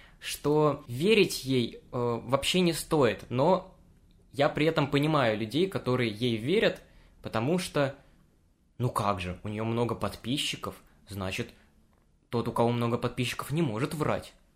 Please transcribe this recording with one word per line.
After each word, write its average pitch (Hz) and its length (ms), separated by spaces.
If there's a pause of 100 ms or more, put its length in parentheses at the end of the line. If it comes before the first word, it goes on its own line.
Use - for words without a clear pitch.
(200)
что 151 680
верить 175 560
ей, 127 380 (100)
э, 120 320
вообще 135 360
не 170 140
стоит. 135 560
Но 147 460 (560)
я 139 180
при 151 180
этом 151 220
понимаю 143 480
людей, 117 300
которые 123 440
ей 113 260
верят, 175 440 (400)
потому 131 360
что, 147 380 (840)
ну 120 120
как 101 300
же, 90 240
у 104 40
нее 107 180
много 113 300
подписчиков, - 800 (340)
значит, 95 400 (800)
тот, 117 180
у 117 40
кого 120 200
много 120 260
подписчиков, 123 540
не 160 100
может 120 320
врать. 127 400 (220)